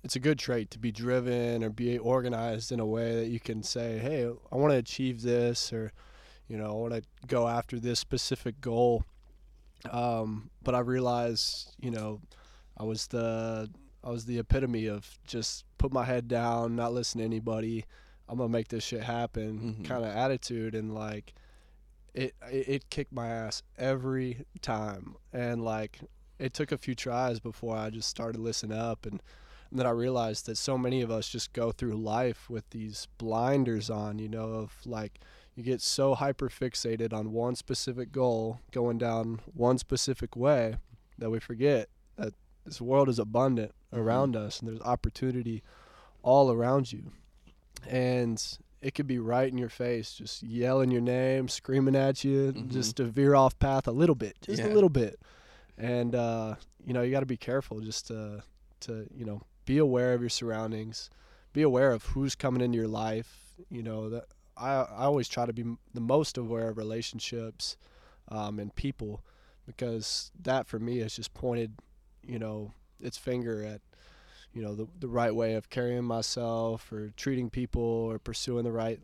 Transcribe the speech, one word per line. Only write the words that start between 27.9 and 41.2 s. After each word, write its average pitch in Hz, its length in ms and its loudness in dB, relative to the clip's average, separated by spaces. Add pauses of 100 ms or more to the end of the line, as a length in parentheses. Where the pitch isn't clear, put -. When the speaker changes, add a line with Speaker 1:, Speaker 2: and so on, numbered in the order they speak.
Speaker 1:
just 110 180 -6
started 113 320 -6
listening 110 380 -4
up. 113 280 -4
And, 101 140 -8 (500)
and 131 100 -4
then 123 60 4
I 120 40 4
realized 117 560 0
that 110 100 -6
so 135 220 0
many 127 240 2
of 113 80 -2
us 110 180 -2
just - 240 -6
go 113 200 0
through 110 240 -2
life 110 520 -2
with 113 220 -8
these 110 380 -10 (100)
blinders 113 720 2
on, 107 300 -4
you 110 80 -6
know, 110 240 -6
of, 110 200 -6 (120)
like, 110 340 -8 (380)
you 120 80 -12
get 123 160 0
so 135 340 4
hyper 139 340 0
fixated 117 640 -2
on 110 200 -4
one 120 240 0
specific 123 560 -4
goal 117 480 2 (100)
going 120 280 2
down 113 420 0 (120)
one 123 260 6
specific - 580 -2
way 120 400 4 (420)
that 113 120 -4